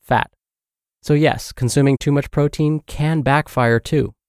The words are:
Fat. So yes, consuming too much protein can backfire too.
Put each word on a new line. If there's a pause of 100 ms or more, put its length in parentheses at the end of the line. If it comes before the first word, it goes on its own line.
Fat. (680)
So
yes,
consuming
too
much
protein
can
backfire
too. (160)